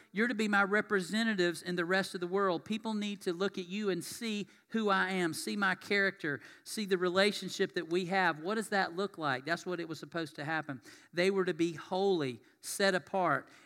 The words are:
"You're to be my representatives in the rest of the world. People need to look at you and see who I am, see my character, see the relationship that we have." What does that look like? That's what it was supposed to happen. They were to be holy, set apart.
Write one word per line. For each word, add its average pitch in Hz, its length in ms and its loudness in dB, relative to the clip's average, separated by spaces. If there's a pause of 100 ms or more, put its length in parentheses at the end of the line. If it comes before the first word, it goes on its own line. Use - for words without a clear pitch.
(100)
"You're 190 160 2
to 247 80 0
be 214 140 0
my 202 160 6
representatives 196 1000 2
in 175 140 -4
the 175 80 2
rest 190 320 0
of 180 40 -6
the 175 60 -4
world. 185 380 0
People 220 280 -4
need 208 300 -4
to 185 100 -2
look 190 240 -2
at 180 120 -6
you 208 200 -4
and 170 140 0
see 214 460 -6 (220)
who 220 180 2
I 190 220 4
am, 175 220 2
see 220 220 -4
my 190 220 0
character, 190 640 0 (240)
see 214 220 -6
the 185 120 2
relationship 185 760 2
that 160 140 -4
we 180 180 0
have." 175 340 2
What 196 160 -2
does 220 140 -4
that 190 260 0
look 196 200 -4
like? 135 280 -2
That's 165 200 -4
what 180 140 -4
it 170 100 -8
was 156 120 -10
supposed 160 340 -8
to 147 100 -10
happen. 151 360 -6 (320)
They 175 180 4
were 190 140 2
to 175 100 -2
be 165 200 0
holy, 165 640 0 (220)
set 196 340 0
apart. 165 520 0 (180)